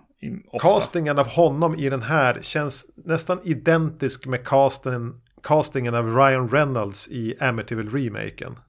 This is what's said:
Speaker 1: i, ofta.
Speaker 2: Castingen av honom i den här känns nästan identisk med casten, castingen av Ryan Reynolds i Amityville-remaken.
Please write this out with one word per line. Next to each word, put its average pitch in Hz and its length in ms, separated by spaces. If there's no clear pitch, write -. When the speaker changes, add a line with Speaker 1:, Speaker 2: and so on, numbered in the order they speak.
Speaker 1:
i, 71 100
ofta. - 220
Speaker 2:
Castingen 160 500
av 131 80
honom 160 480
i 139 140
den 131 120
här 131 400
känns - 440
nästan 165 380
identisk 156 840
med 127 220
casten, 131 680
castingen 135 520
av 113 220
Ryan 131 320
Reynolds 127 580
i 113 320
Amityville-remaken. 110 1160